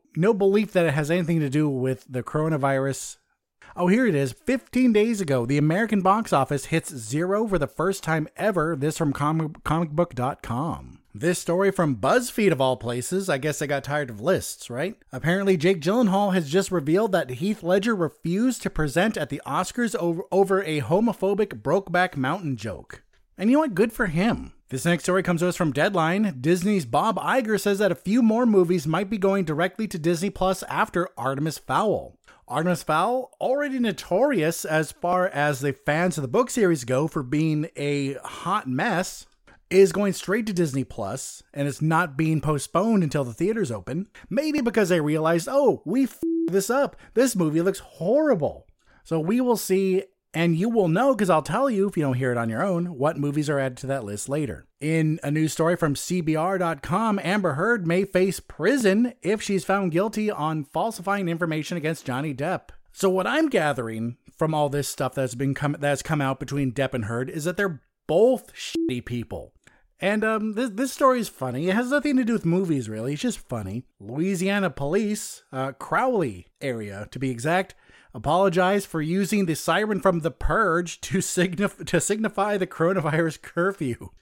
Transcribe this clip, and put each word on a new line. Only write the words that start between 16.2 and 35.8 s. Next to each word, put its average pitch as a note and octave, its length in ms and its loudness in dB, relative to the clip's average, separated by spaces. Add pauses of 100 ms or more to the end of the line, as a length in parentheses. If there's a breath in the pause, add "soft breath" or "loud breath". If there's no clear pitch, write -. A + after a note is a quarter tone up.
has E3 180 0
just F#3 200 0
revealed F3+ 420 2
that D3 180 0
Heath F3 320 -4
Ledger G3 320 2
refused F#3+ 680 -2
to - 80 -4
present D#3 480 0
at D3 100 -4
the C#3 180 -8
Oscars F3+ 500 -2
over, E3+ 260 -2 (100)
over F#3+ 300 4
a D#3 180 -2
homophobic G3 800 0
Brokeback F3+ 560 0
Mountain C#3+ 400 -2
joke. - 460 -12 (340)
And G3 140 0
you C4+ 60 6
know D#4 40 6
what? C#4 140 0
Good A3+ 180 2
for A3+ 140 -2
him. F3+ 460 -2 (180)
This C3+ 160 -4
next E3+ 180 2
story F#3 180 2
comes E3+ 180 0
to F3+ 80 2
us E3+ 80 -2
from D#3+ 160 0
Deadline. E3+ 680 0
Disney's F3 460 2
Bob F3+ 320 0
Iger G#3+ 420 0
says G3+ 180 0
that G3 140 2
a - 20 -2
few A3+ 280 2
more A3+ 240 4
movies F3+ 400 4
might F#3 240 0
be A3 80 -4
going G3 260 2
directly E3+ 440 -2
to F#3 100 -8
Disney E3+ 320 0
Plus F#3+ 340 -2
after F#3 440 -2 (100)
Artemis C#3 400 -2
Fowl. C3+ 600 -2 (300 soft breath)
Artemis E3 340 0
Fowl, G#3+ 560 0
already C4+ 400 0
notorious G3+ 840 0
as D#3 280 0
far F3+ 360 0
as C#3+ 320 0
the C#3 120 -2
fans E3+ 440 -2